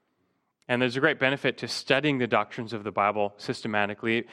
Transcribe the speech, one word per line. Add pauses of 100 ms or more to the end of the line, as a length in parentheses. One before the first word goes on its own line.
(680)
And
there's
a
great
benefit
to
studying
the
doctrines
of
the
Bible
systematically.
It